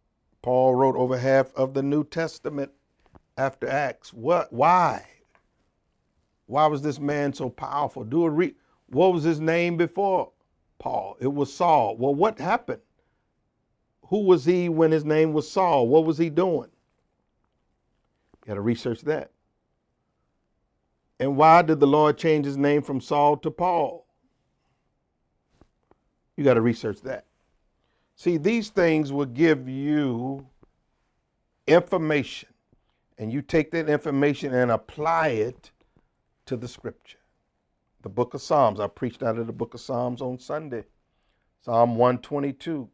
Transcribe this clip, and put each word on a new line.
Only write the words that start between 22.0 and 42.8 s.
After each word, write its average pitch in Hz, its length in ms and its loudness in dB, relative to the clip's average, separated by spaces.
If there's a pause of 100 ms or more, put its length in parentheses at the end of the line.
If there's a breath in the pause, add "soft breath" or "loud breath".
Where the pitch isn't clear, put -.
change 156 280 2
his 139 120 -6
name 143 260 2
from 135 180 -6
Saul 147 360 2
to 151 120 -6
Paul? 170 560 -4 (2250)
You - 60 -4
gotta 123 180 6
research 113 400 -2
that. - 240 -12 (920)
See, 175 200 -2
these 208 320 -2
things 160 420 2
will 143 140 -2
give 135 420 2
you 135 800 -4 (1200)
information, 156 840 0 (680)
and 110 160 -8
you 143 80 -6
take 156 300 -2
that 160 180 -4
information 143 640 -2
and 127 160 2
apply 156 600 -2
it 117 420 -6 (760)
to 131 100 -8
the 117 120 -10
scripture. - 500 -16 (840)
The 104 60 -12
book 120 260 -4
of 135 80 -10
Psalms. 120 360 2
I 104 60 -4
preached - 380 -8
out 117 160 -2
of 113 80 -6
the 110 60 -10
book 113 200 -10
of 120 60 -18
Psalms 123 420 -6
on 127 160 -8
Sunday. 139 460 -10 (800)
Psalm 120 340 2
one 123 240 4
twenty-two, 143 760 -6